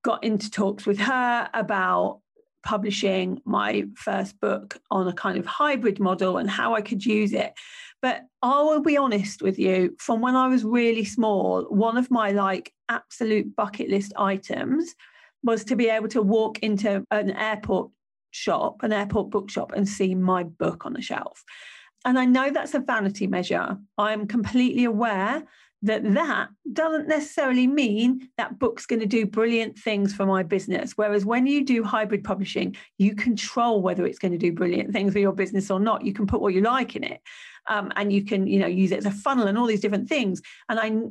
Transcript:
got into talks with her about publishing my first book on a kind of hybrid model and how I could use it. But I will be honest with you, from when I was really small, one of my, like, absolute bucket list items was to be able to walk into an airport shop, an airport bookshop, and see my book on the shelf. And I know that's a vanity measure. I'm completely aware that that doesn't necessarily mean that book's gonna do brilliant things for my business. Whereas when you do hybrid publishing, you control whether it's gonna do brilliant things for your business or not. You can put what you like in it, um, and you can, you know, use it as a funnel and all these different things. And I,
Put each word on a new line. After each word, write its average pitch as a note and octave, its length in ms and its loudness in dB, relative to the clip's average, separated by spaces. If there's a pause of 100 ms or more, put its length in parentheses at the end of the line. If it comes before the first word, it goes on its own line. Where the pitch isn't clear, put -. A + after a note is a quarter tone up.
got - 220 -2
into G#3+ 260 -2
talks G3+ 360 -2
with G3+ 140 0
her A#3+ 540 0
about F#3 680 0 (420)
publishing F#3+ 800 -2
my G#3 540 -2
first G3 420 -6
book G#3 400 -4 (120)
on F#3 180 0
a F3+ 40 -4
kind F3+ 240 -4
of E3+ 80 -4
hybrid C4+ 540 0
model F#3 380 0
and F#3+ 120 -2
how A3+ 240 -2
I G#3+ 80 0
could G3+ 240 -6
use G#3+ 280 2
it. - 180 -2 (500)
But B3+ 220 -4 (180)
I C4+ 200 2
will D4+ 200 4
be D4+ 160 2
honest G#3+ 440 0
with F#3+ 180 0
you, F#3 400 2
from A3+ 220 -2
when B3+ 160 2
I C4 100 4
was B3+ 160 4
really A3+ 400 2
small, G3 600 0
one A3+ 320 2
of B3 120 2
my, A3 220 2
like, F#3+ 420 -2 (180)
absolute G#3+ 640 -2
bucket G3+ 340 -4
list G3+ 280 0
items G#3 800 -2 (480)
was A3+ 220 0
to C4 100 -2
be A3+ 140 4
able A3 200 0
to C4 120 0
walk G#3+ 380 2
into G3+ 500 0
an G3+ 220 0
airport G#3+ 580 -2 (420)
shop, - 520 -2
an G#3+ 100 0
airport G3+ 360 0
bookshop, - 460 -4
and G3+ 120 2
see F#3+ 260 0
my F#3 300 2
book E3 420 -4
on - 80 -8
the - 80 -8
shelf. - 420 -8 (640)
And B3+ 120 4
I B3+ 80 4
know C4 240 6
that's C#4+ 260 -2
a C#4 40 0
vanity G3+ 480 -2
measure. F3+ 500 -2 (200)
I'm G#3+ 300 0
completely B3 580 2
aware A3+ 580 0 (400)
that G#3+ 200 0 (100)
that C#4 360 0 (220)
doesn't D#4 360 0
necessarily C#4+ 580 2
mean B3+ 720 2
that - 220 -6
book's - 260 -2
gonna A3 220 0
do A3 180 2
brilliant A3+ 540 0
things G3+ 340 0
for G3+ 140 -2
my F#3+ 160 2
business. F#3 520 -2
Whereas G#3 300 2
when A#3+ 220 2
you C#4+ 180 2
do A#3+ 180 2
hybrid G#3+ 400 -2
publishing, - 520 -4 (240)
you G#3 160 4
control A3+ 640 0
whether F3+ 240 0
it's - 140 -6
gonna F3 180 -2
do F3 160 0
brilliant F3 400 -2
things G3 200 2
for G#3 60 0
your G3 140 4
business F#3+ 380 -2
or F#3+ 80 2
not. G#3 260 0
You G3+ 80 -2
can G#3 140 -2
put A3+ 140 0
what G3+ 120 2
you F#3 80 2
like B3 340 0
in - 80 -8
it, - 160 -8 (480)
um, G3+ 280 -2
and G3+ 180 0
you G3+ 100 4
can, G3 220 0
you G3 140 4
know, F3+ 80 4
use F3+ 240 2
it - 80 0
as G#3 80 -2
a G3+ 180 -2
funnel B3+ 220 2
and G3 100 0
all A#3+ 80 2
these G#3+ 160 0
different G3+ 260 -2
things. G#3 340 -2 (280)
And A3+ 100 -2
I, A3 100 0 (220)